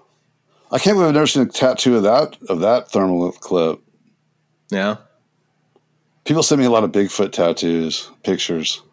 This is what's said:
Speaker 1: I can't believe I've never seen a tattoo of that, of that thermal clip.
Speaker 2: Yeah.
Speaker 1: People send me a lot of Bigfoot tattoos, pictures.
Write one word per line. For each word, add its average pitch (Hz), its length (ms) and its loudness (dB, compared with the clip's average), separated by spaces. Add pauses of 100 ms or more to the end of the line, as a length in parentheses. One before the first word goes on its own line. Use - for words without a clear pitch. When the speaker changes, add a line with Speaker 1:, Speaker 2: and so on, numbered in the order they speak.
(720)
Speaker 1:
I 131 80 0
can't 202 160 2
believe 185 140 2
I've 147 60 2
never 151 120 2
seen 135 160 0
a 113 40 0
tattoo 123 500 0
of 104 80 2
that, 131 320 2 (120)
of 87 120 -2
that 117 320 0
thermal 90 400 0
clip. 82 480 -2 (920)
Speaker 2:
Yeah. 101 280 -4 (1300)
Speaker 1:
People 151 180 0
send 143 180 2
me 127 60 2
a 123 40 2
lot 113 140 4
of 90 80 -2
Bigfoot 101 400 -2
tattoos, 85 800 -2 (120)
pictures. - 600 -4 (100)